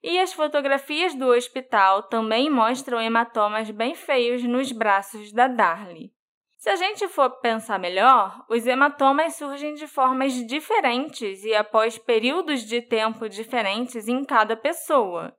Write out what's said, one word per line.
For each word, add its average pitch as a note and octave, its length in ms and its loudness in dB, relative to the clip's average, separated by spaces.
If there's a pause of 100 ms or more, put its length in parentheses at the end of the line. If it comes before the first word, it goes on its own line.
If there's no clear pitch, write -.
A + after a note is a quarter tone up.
E E4+ 180 -2
as F4+ 140 0
fotografias D4 800 -2
do C4 140 -2
hospital A#3+ 720 2
também A3+ 480 0
mostram B3 500 0
hematomas A3+ 680 0
bem A3+ 240 -4
feios B3 500 -2
nos B3 280 -2
braços G#3 600 -2
da A#3+ 160 4
Darlie. F#3+ 680 -2 (420)
Se - 140 -2
a G4 40 2
gente G4 320 -4
for C#4 220 2 (120)
pensar A3+ 360 -2
melhor, G3 720 4
os A3+ 160 0
hematomas C#4 680 2
surgem D4 400 -8
de D4+ 100 -14
formas C4 480 0 (140)
diferentes B3+ 960 -2
e A3 100 -2
após A3 460 2
períodos C4 600 0
de A3+ 200 -4
tempo A3 480 -4
diferentes A3 800 -4
em B3+ 180 -2
cada A3+ 320 2
pessoa. G#3+ 800 -2